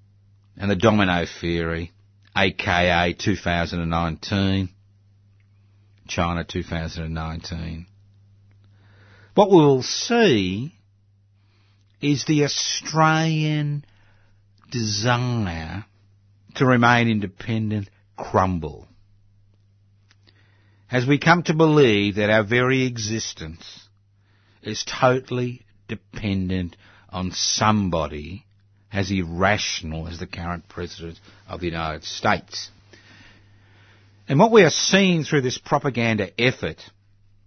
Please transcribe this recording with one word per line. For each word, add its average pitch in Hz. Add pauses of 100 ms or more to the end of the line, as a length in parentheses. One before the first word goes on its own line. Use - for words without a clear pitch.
(580)
and 98
the 101
domino 92
theory, 85 (440)
A 98
K 90
A 87
two 101
thousand 85
and 82
nineteen, 95 (1400)
China 85
two 87
thousand 82
and 80
nineteen. 82 (1500)
What 196
we 190
will 143
see 127 (1300)
is 143
the 147
Australian 156 (840)
desire 107 (680)
to 139
remain 120
independent 107 (280)
crumble. 90 (2000)
As 123
we 143
come 170
to 175
believe 131
that 104
our 110
very 127
existence 107 (760)
is 110
totally 127 (200)
dependent 92 (360)
on 92
somebody 85 (480)
as 98
irrational 85
as 85
the 87
current 85
President 85 (280)
of 90
the 87
United 80
States. - (1600)
And 135
what 220
we 220
are 151
seeing 185
through 147
this 123
propaganda 117 (100)
effort 110 (640)